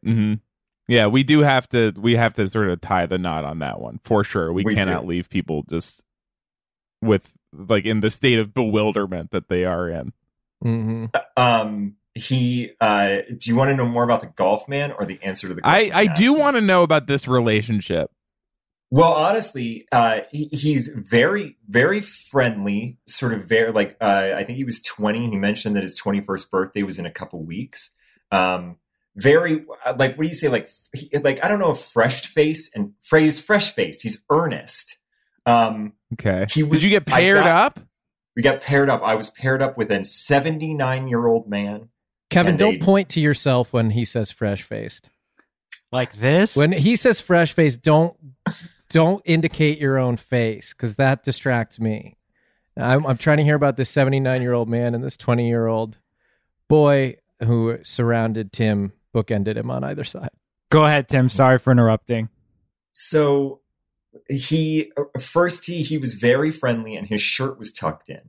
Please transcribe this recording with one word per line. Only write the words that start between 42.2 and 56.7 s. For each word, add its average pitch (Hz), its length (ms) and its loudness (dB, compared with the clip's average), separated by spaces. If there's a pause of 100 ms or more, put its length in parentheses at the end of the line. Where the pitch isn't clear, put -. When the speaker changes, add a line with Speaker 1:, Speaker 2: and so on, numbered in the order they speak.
Speaker 3:
Kevin, 175 220 2
Speaker 2:
And 156 80 0
Speaker 3:
don't 202 160 2
Speaker 2:
a - 100 -10
Speaker 3:
point 196 240 2
to 165 120 -2
yourself 135 520 0
when 113 180 0
he 117 120 -2
says 110 280 -6
fresh 101 320 -4
faced. - 460 -12 (840)
Speaker 4:
Like 127 260 -2
this? 156 380 2
Speaker 3:
When 151 140 4
he 185 240 2
says 226 240 2
fresh 170 340 2
faced, 143 280 2
don't, 156 340 2 (760)
don't 165 360 4
indicate 160 540 2
your 135 180 0
own 123 180 0
face, 113 580 -2
'cause 110 220 -6
that 135 300 2
distracts 123 540 -2
me. 110 360 -6 (640)
I'm, 127 280 2
I'm 135 120 0
trying 151 200 2
to 156 60 2
hear 151 120 4
about 139 200 2
this 131 140 -4
seventy-nine-year-old 127 800 0
man 120 260 -2
and 120 80 -4
this 131 140 -10
twenty-year-old 113 800 0 (720)
boy 143 480 4 (260)